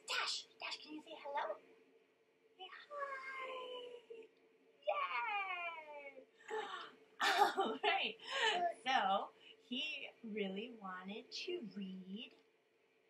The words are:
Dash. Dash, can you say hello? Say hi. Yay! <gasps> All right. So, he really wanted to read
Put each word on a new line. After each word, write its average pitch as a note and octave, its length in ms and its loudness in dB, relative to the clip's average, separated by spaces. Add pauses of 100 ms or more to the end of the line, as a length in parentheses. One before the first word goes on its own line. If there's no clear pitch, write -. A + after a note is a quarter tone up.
Dash. - 380 0 (140)
Dash, - 220 -6
can D#4 120 -10
you D#4 120 -8
say E4 160 -10
hello? - 320 0 (1040)
Say F#4 80 -12 (240)
hi. C5 1400 -6 (1800)
Yay! C4 140 -14 (1000)
<gasps> - 340 8
All A3+ 280 2
right. E4+ 320 4 (680)
So, A#3+ 440 6 (400)
he D4 400 -2 (260)
really G3+ 380 -2 (100)
wanted F#3+ 480 -6 (160)
to F4+ 140 -2 (160)
read F#3+ 560 -6 (760)